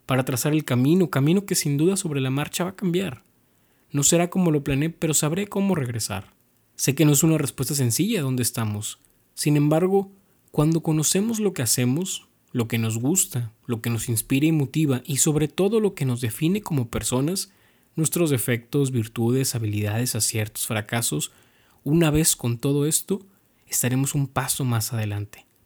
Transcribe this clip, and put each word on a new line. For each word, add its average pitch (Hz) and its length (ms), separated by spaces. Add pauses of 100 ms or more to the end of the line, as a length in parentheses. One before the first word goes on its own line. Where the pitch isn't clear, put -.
para 131 180
trazar 147 300
el 156 100
camino, 147 460
camino 160 340
que 185 100
sin 143 220
duda 185 220
sobre 143 240
la 131 80
marcha 147 340
va 185 60
a - 60
cambiar. 180 500 (680)
No 139 100
será 170 260
como 175 220
lo 147 140
planeé, 147 260
pero 165 240
sabré 175 320
cómo 196 300
regresar. 117 580 (400)
Sé 139 220
que 160 80
no 147 80
es 139 100
una 160 160
respuesta 139 360
sencilla 156 460
dónde 131 220
estamos. 107 560 (340)
Sin 147 240
embargo, 180 560 (380)
cuando 156 320
conocemos 185 560
lo 208 160
que 135 80
hacemos, 127 640 (260)
lo 117 140
que 117 120
nos 113 200
gusta, 123 560 (100)
lo 117 160
que 120 80
nos 117 200
inspira 135 360
y 165 80
motiva, 143 540
y 135 120
sobre 151 280
todo 202 320
lo 196 160
que 139 100
nos 123 160
define 143 420
como 127 260
personas, 131 640 (420)
nuestros 160 340
defectos, 131 640
virtudes, 120 640
habilidades, 107 640
aciertos, 107 500
fracasos, 120 640 (540)
una 156 260
vez 156 240
con 120 240
todo 143 280
esto, 190 380 (420)
estaremos 131 500
un 139 100
paso 131 380
más 117 280
adelante 104 540 (200)